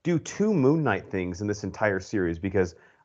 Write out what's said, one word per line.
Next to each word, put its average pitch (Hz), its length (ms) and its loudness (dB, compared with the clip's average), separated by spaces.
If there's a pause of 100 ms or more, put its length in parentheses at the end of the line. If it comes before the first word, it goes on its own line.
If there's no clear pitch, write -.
do 170 160 0
two - 360 -2
Moon 151 300 4
Knight 101 260 -2
things 90 300 -4
in 104 60 -2
this 104 180 -2
entire 98 340 0
series, 90 400 -2
because 92 360 0 (300)